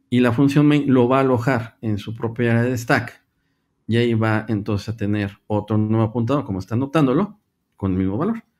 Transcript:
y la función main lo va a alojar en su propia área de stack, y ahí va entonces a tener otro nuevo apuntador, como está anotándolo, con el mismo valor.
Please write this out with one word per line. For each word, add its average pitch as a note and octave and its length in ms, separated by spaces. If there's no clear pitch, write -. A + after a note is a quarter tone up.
y B2 100
la B2 120
función C#3+ 360
main C#3+ 260
lo B2 160
va C3 80
a C3+ 40
alojar A#2+ 600
en G#2+ 160
su A2 180
propia A#2 360
área A#2 120
de B2 140
stack, A#2 460
y A2 100
ahí A#2 160
va A2 340
entonces G#2 420
a A2 60
tener G2+ 520
otro G#2+ 300
nuevo A2 260
apuntador, A#2 420
como F#2+ 140
está G2+ 160
anotándolo, C#3 640
con F#2+ 160
el F#2 60
mismo F#2+ 200
valor. A3+ 260